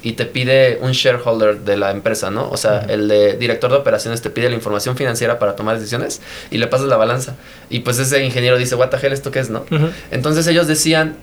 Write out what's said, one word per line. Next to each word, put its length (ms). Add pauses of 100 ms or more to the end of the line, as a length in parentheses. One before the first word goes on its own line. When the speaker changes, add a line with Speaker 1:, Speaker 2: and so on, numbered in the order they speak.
Speaker 1:
y 80
te 120
pide 580
un 100
shareholder 680
de 140
la 140
empresa, 400
¿no? 220
O 40
sea, 280
Speaker 2:
Ujú. 80
Speaker 1:
el 160
de 300
director 340
de 60
operaciones 440
te 80
pide 180
la 60
información 420
financiera 440
para 160
tomar 240
decisiones 400 (320)
y 60
le 100
pasas 180
la 100
balanza. 380 (360)
Y 100
pues 180
ese 260
ingeniero 320
dice, 200
"What 140
the 140
hell, 80
¿esto 200
qué 80
es, 100
no?". 180
Speaker 2:
Ujú. 200 (240)
Speaker 1:
Entonces 340
ellos 220
decían, 540